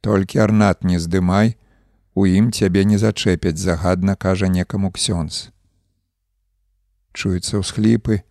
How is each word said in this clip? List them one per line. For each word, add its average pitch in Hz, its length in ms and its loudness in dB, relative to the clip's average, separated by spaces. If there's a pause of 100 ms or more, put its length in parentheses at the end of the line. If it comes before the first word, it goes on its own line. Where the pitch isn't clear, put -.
Толькі 104 440 0
арнат 107 400 2
не 90 140 0
здымай, 92 580 0 (580)
у 98 120 2
ім 101 260 4
цябе 95 320 2
не 104 140 2
зачэпяць, 95 640 0
загадна 92 560 0
кажа 95 320 -2
некаму 92 420 -2
ксёндз. 85 640 -6 (1600)
Чуюцца 95 500 -4
ўсхліпы 107 680 0